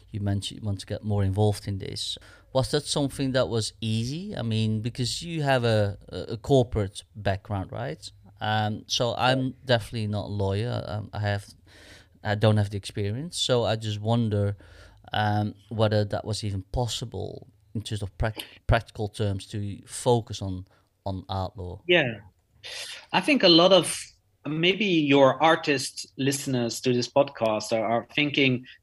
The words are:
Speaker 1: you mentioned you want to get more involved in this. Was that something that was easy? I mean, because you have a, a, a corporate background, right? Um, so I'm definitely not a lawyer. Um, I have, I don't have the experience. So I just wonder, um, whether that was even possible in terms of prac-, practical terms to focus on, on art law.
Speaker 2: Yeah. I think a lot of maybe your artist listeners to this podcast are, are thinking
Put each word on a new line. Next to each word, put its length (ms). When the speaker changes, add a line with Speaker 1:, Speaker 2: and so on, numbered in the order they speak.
Speaker 1:
you 100
mentioned 400
you 40
want 140
to 60
get 180
more 180
involved 460
in 120
this. 380
Was 180
that 140
something 480
that 160
was 320
easy? 560
I 40
mean, 380
because 420
you 200
have 240
a, 320
a, 100
a 40
corporate 680
background, 600
right? 360
Um, 480
so 300
I'm 380
definitely 420
not 200
a 20
lawyer. 580
Um, 240
I 80
have, 260
I 120
don't 200
have 140
the 80
experience. 600
So 280
I 100
just 240
wonder, 560
um, 440
whether 380
that 180
was 220
even 260
possible 760
in 60
terms 200
of 160
prac-, 280
practical 440
terms 380
to 380
focus 560
on, 260
on 220
art 300
law. 280
Speaker 2:
Yeah. 340
I 80
think 240
a 60
lot 240
of 260
maybe 380
your 580
artist 640
listeners 640
to 120
this 160
podcast 640
are, 120
are 300
thinking 500